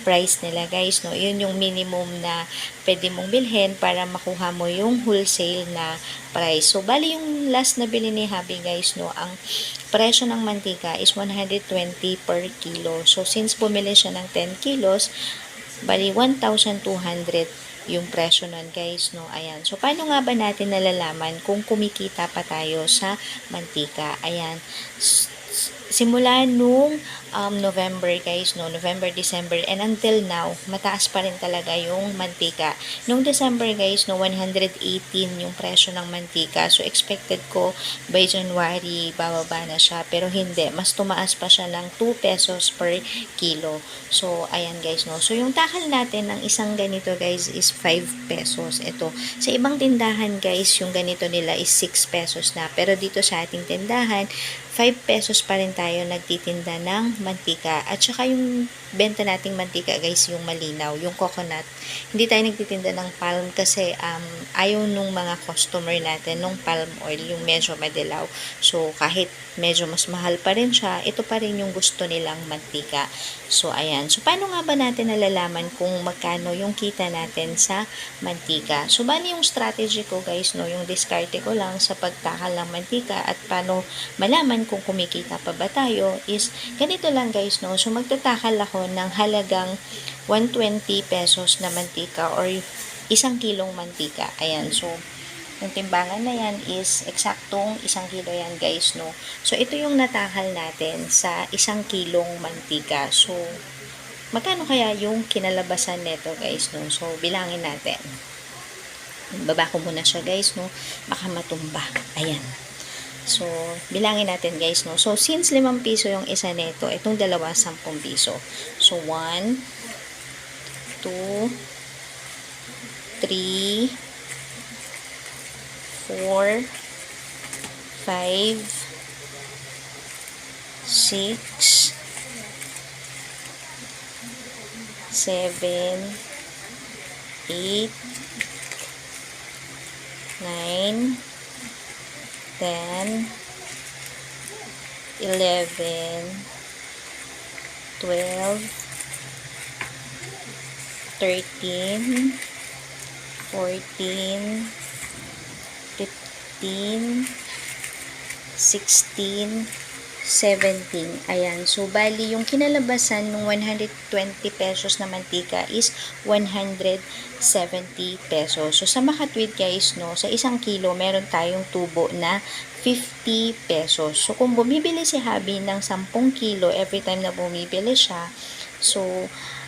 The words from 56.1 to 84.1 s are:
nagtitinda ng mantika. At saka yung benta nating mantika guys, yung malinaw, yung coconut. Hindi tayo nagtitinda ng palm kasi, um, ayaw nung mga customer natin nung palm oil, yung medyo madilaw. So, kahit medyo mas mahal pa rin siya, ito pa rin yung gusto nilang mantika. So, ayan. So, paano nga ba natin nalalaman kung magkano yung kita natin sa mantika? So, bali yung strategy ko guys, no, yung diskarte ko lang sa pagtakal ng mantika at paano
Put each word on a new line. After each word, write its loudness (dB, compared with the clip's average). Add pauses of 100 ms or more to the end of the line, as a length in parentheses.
nagtitinda -4
ng 0
mantika. -2
At -2
saka 2
yung 2 (280)
benta 4
nating 0
mantika -2
guys, 4
yung -4
malinaw, -4
yung -4
coconut. -2 (480)
Hindi 4
tayo 6
nagtitinda -2
ng -4 (120)
palm 0
kasi, 2
um, -4 (320)
ayaw 6
nung 0
mga 0
customer 0
natin -2
nung -2
palm 0 (160)
oil, -2
yung -4
medyo 2
madilaw. -2 (320)
So, 4
kahit 2 (240)
medyo 2
mas 0
mahal 0
pa 4
rin 4
siya, 4
ito 0
pa 0
rin 0
yung -2
gusto 2
nilang -2 (120)
mantika. -2 (400)
So, 2
ayan. 2
So, 4
paano 4
nga 0
ba 4
natin 2
nalalaman 2
kung 2
magkano -2
yung 0
kita 0
natin -2
sa 2 (360)
mantika? 0
So, 4
bali 2
yung 0
strategy 0
ko -4
guys, 0
no, -2
yung -4
diskarte 0
ko 0
lang 0
sa 2
pagtakal -4
ng -4
mantika -2
at 0
paano 0 (320)